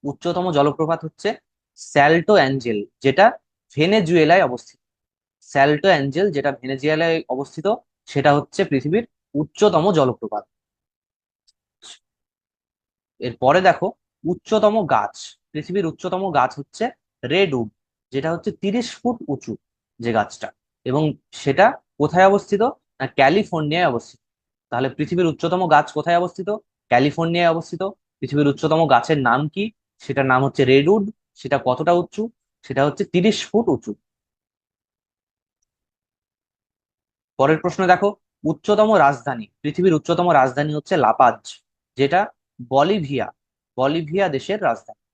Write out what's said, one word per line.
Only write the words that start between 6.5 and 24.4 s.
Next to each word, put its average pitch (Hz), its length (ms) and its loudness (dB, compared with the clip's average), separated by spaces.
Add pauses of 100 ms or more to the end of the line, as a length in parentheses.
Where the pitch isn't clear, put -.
ভেনেজুয়েলায় 151 760 -4
অবস্থিত, 139 380 -8 (400)
সেটা 143 280 0
হচ্ছে 151 300 -4
পৃথিবীর 156 420 -4 (280)
উচ্চতম 175 580 0
জলপ্রপাত। 120 520 -2 (2750)
এরপরে 131 420 0
দেখো, 185 320 0 (320)
উচ্চতম 208 600 0
গাছ, 107 520 -4 (140)
পৃথিবীর 175 340 -6
উচ্চতম 185 440 -6
গাছ 131 280 -2
হচ্ছে 214 320 -8 (340)
রেডউড, 135 440 0 (420)
যেটা 139 220 -4
হচ্ছে 170 200 -6
তিরিশ 226 440 -6
ফুট 240 200 -4 (120)
উঁচু - 280 -8 (420)
যে 117 140 -4
গাছটা। 107 400 -4 (320)
এবং 147 280 -2 (200)
সেটা 180 400 2 (260)
কোথায় 160 280 4
অবস্থিত? 196 360 0
না, - 440 -6
ক্যালিফোর্নিয়ায় 160 840 0
অবস্থিত। - 320 -6 (480)